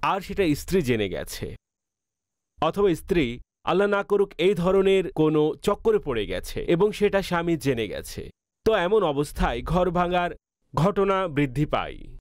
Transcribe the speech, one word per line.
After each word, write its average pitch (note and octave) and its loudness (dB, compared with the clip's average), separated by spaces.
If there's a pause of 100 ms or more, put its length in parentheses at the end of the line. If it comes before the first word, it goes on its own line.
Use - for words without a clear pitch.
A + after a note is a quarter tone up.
আর E3 0
সেটা F#3+ -2 (100)
স্ত্রী F3+ -2
জেনে A#2 0
গেছে, - -8 (1000)
অথবা F3+ 0
স্ত্রী, E3+ 0 (380)
আল্লাহ F#3+ 2
না G3+ 0
করুক, G3+ 0
এই F#3 2
ধরনের F#3+ 2
কোনো D#3 2 (120)
চক্করে G3+ 0
পড়ে A#2 -2
গেছে F2+ -6
এবং F#3+ 2
সেটা G3 0
স্বামী E3+ -2
জেনে B2 -2
গেছে। - -10 (440)
তো A3 4
এমন F#3+ 2
অবস্থায় D3 -2
ঘর F3+ 2
ভাঙার F3 0 (440)
ঘটনা G3 2 (120)
বৃদ্ধি C#3+ 0
পায়। E2 -4 (220)